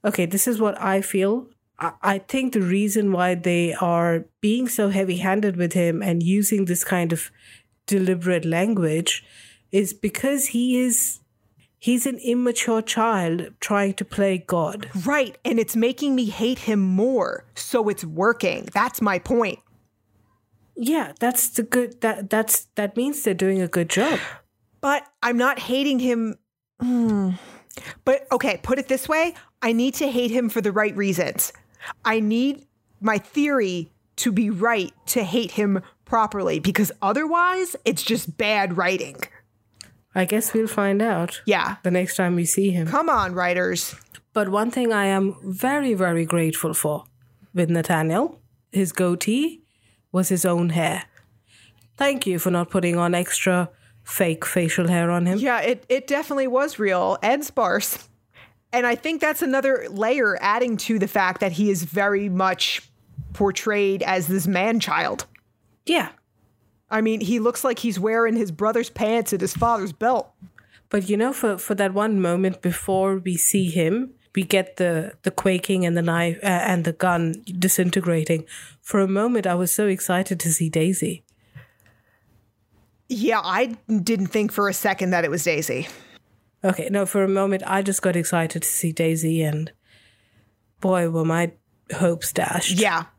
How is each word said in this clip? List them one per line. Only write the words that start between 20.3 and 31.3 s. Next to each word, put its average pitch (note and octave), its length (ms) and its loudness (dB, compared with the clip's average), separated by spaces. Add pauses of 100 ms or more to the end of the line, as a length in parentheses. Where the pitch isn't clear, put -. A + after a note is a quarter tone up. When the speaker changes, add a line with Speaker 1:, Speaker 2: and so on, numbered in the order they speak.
Speaker 1:
Yeah, B3 440 -2
that's B3 300 0
the A#3 140 -2
good, A#3+ 380 -2
that, G#3 280 -2
that's, G#3+ 360 0 (100)
that G#3 220 -2
means C#4 260 -2
they're F#3+ 100 2
doing F#3+ 280 0
a F3 60 0
good E3+ 220 -2
job. B3+ 300 0 (600)
Speaker 2:
But C#4+ 260 0 (160)
I'm A#3+ 160 0
not B3+ 220 2
hating C4+ 400 0
him. A#3 360 0 (440)
Hmm. A3+ 520 2 (720)
But, C#4 280 2
okay, A#3 320 0
put C4 160 0
it C4 80 -6
this C4 200 0
way. D#4+ 280 0 (260)
I A#3 120 0
need B3 220 0
to C#4+ 140 0
hate B3 220 0
him A#3+ 180 0
for A3+ 100 -2
the G3+ 120 0
right G#3+ 240 0
reasons. F3+ 580 -2 (500)